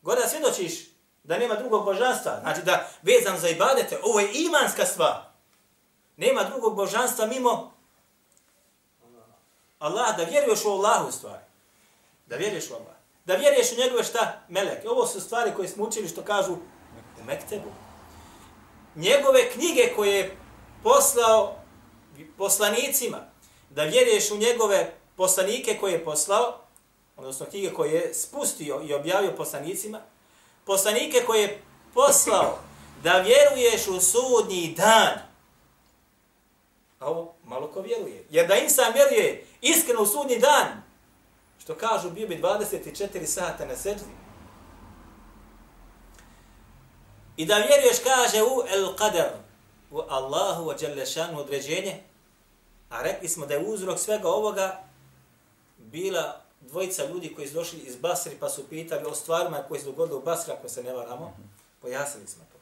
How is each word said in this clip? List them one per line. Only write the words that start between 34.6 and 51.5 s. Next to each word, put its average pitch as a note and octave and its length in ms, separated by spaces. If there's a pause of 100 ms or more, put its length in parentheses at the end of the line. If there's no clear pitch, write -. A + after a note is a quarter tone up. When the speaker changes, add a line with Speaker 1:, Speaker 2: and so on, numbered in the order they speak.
Speaker 1:
dan. G#3 420 (1800)
A C3 100
ovo E3 340
malo B2+ 240
ko F#3+ 140
vjeruje. A3 480
Jer E3 180
da F#3+ 80
insan A#3+ 380
vjeruje B3 520 (160)
iskreno A#3+ 400
u G3+ 60
sudnji C4 320
dan, C4 440 (800)
što D#3 120
kažu, G3 340
bio G3+ 180
bi E3 100
dvadeset F3+ 600
četiri F#3+ 300
sata E3 380
na C3 100
seđdi. G3+ 360 (3250)
I D#3 80
da G#3 120
vjeruješ, B3+ 460
kaže, A#3 400
u B3+ 260
el F#3+ 260
qadar, F3+ 340 (600)
u D3+ 180
Allahu D#3+ 560
wa D#3 180
jalla C#3+ 220
šanu E3 340
određenje, C#3+ 640 (880)